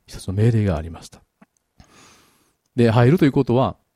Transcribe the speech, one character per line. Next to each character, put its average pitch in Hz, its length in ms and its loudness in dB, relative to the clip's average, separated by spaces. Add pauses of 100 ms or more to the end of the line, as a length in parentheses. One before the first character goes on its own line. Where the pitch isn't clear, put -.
一 - 140 -20
つ - 80 -14
の 95 60 -10
命 110 180 0
令 110 140 -2
が 85 120 -2
あ 76 40 -8
り 82 80 -14
ま 80 120 -18
し - 80 -20
た。 - 120 -20 (1500)
で、 117 160 2
入 120 200 4
る 180 60 2
と 160 80 2
い 139 40 4
う - 20 -2
こ 139 120 0
と 120 120 -2
は、 117 200 -2 (200)